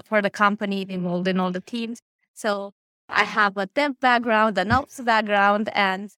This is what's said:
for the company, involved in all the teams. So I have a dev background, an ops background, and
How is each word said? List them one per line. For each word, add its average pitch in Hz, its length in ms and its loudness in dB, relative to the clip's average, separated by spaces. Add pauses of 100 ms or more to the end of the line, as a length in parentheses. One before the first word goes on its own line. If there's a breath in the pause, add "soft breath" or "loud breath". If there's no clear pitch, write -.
for 214 200 0
the 196 80 0
company, 202 580 0
involved 180 380 -4
in 185 120 0
all 185 120 0
the 185 100 -8
teams. 233 380 -8 (340)
So 202 400 -6 (340)
I - 160 2
have 202 320 0
a 196 120 -2
dev 285 320 -2
background, 226 580 2
an 190 140 0
ops 269 280 -2
background, 214 720 2
and 196 440 0